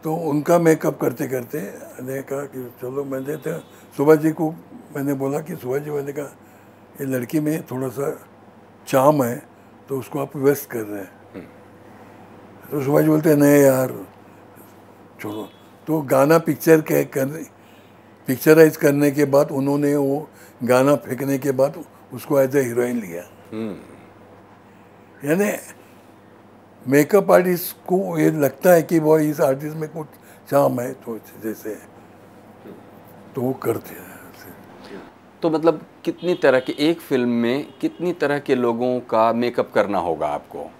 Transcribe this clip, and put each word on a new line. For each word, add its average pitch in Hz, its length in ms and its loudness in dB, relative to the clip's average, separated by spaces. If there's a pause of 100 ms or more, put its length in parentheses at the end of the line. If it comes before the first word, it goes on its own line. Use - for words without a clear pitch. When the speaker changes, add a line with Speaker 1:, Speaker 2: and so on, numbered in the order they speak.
Speaker 1:
तो 160 100 -4
उनका 165 440 0
मेकअप 160 420 2
करते 139 280 -4
करते 127 300 -6 (440)
मैंने 135 200 -8
कहा 139 220 -8
कि 127 380 -14
चलो, 135 220 -8
मैंने 135 320 -8
तो 160 220 -10 (380)
सुभाष 147 220 6
जी 156 120 2
को 156 200 -4 (460)
मैंने 143 180 -2
बोला 135 260 -4
कि 160 160 -12
सुभाष 127 240 -4
जी, 151 100 -12
मैंने 143 220 -6
कहा, 143 120 -8 (760)
"ये 139 40 -6
लड़की 131 360 -4
में 151 220 -4
थोड़ा 127 260 -8
सा 139 380 -8 (600)
चार्म 139 380 4
है, 120 180 -6 (460)
तो 139 100 -6
उसको 127 200 -10
आप 139 180 -8
वेस्ट 139 340 0
कर 120 100 -6
रहे 104 200 -10
हैं।" 92 120 -16 (220)
Speaker 2:
हम्म। 90 100 -16 (1300)
Speaker 1:
तो 143 140 -4
सुभाष 147 180 2
जी 156 60 2
बोलते 156 200 2
हैं, 151 80 6
"नहीं 143 260 6
यार, 131 440 2 (1120)
छोड़ो।" 104 280 -10 (380)
तो 156 160 -2
गाना 139 360 4
पिक्चर 160 420 4
के 147 240 0
करने, 143 420 -6 (800)
पिक्चराइज 156 500 6
करने 143 340 2
के 143 140 2
बाद 143 260 2
उन्होंने 143 460 -2
वो 143 320 -2 (360)
गाना 127 300 4
फेंकने 135 440 -4
के 139 120 -4
बाद 139 340 -2 (300)
उसको 127 200 -6
as 135 140 4
a 135 160 0
heroine 120 380 -2
लिया। 85 200 -12 (300)
Speaker 2:
हम्म। 110 240 -8 (1500)
Speaker 1:
यानी 196 300 0 (1300)
मेकअप 151 420 4
आर्टिस्ट 180 460 2
को 180 420 -4
ये 156 120 4
लगता 156 420 2
है 165 100 6
कि 165 160 0
वो 156 200 4
इस 151 220 -2
आर्टिस्ट 151 360 -2
में 156 140 -8
कुछ 160 160 -12 (440)
चार्म 135 300 2
है, 123 120 -6
तो 113 260 -12 (260)
जैसे, 107 340 -10 (1600)
तो 123 80 -6
वो 131 100 -2
करते 113 380 -6
हैं। - 280 -20 (1200)
Speaker 2:
तो 170 80 0
मतलब 156 360 0 (180)
कितनी 165 300 -4
तरह 131 260 2
के, - 120 -8
एक 165 280 0
फिल्म 123 280 -2
में 120 520 -2
कितनी 165 320 -4
तरह 143 260 -2
के 139 160 0
लोगों 123 460 -2
का 117 320 2
मेकअप 120 420 -2
करना 101 240 0
होगा 80 280 -4
आपको? 73 540 -10